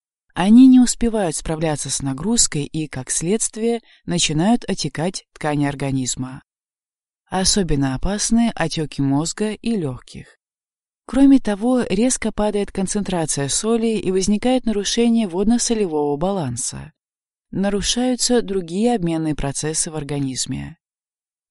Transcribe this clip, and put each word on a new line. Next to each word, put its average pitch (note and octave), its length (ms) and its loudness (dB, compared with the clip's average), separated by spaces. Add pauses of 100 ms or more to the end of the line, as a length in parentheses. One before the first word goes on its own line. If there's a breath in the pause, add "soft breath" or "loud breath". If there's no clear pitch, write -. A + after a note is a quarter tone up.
(340)
они A3 320 8
не B3+ 140 10
успевают A3 560 0
справляться D#3 520 -4
с - 140 -6
нагрузкой D3 640 0
и, D#3 240 -6
как - 240 -10
следствие, A3 680 -2 (260 soft breath)
начинают F3 580 2
отекать F3 680 -4
ткани D3 340 -2
организма. C3+ 760 -4 (880)
Особенно D#3 640 0
опасны G#3+ 600 0
отёки D#3 480 -4
мозга D#3 500 -2
и A3+ 240 -4
лёгких. - 640 -10 (680)
Кроме C4+ 320 6
того, A3+ 440 0
резко G#3+ 500 0
падает G#3 400 -2
концентрация F3+ 760 -2
соли A3+ 500 0
и - 120 -4
возникает G#3 540 0
нарушение A3+ 640 0
водно-солевого F#3 880 0
баланса. C#3+ 760 -4 (580)
Нарушаются A#3 880 0
другие F#3+ 540 -2
обменные D#3+ 400 -2
процессы D3+ 560 -4
в D#3 60 -10
организме. C#3 840 -6 (720)